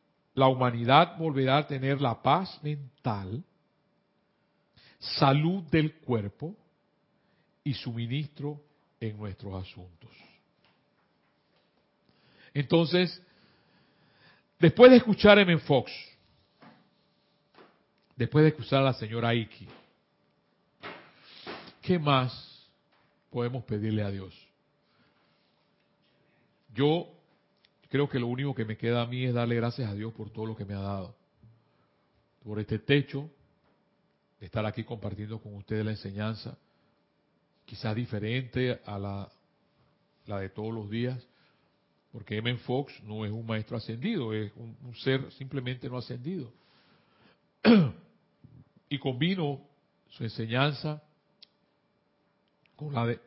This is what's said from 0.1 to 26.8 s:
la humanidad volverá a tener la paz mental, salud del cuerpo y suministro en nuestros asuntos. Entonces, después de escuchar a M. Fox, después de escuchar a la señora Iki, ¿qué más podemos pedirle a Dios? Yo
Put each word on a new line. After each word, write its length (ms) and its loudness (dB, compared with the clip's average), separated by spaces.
la 140 6
humanidad 680 4
volverá 420 0
a 80 0
tener 340 -4
la 200 -2
paz 420 0
mental, 840 -8
salud 680 2
del 360 0
cuerpo 560 -6
y 120 -4
suministro 840 -8
en 180 -8
nuestros 460 -10
asuntos. 480 -20
Entonces, 720 2
después 320 12
de 60 12
escuchar 420 8
a 40 8
M. 160 4
Fox, 340 0
después 260 2
de 60 8
escuchar 320 0
a 60 4
la 80 0
señora 400 -2
Iki, 340 -6
¿qué 180 0
más 720 0
podemos 340 -4
pedirle 380 -4
a 80 -6
Dios? 240 -12
Yo 340 2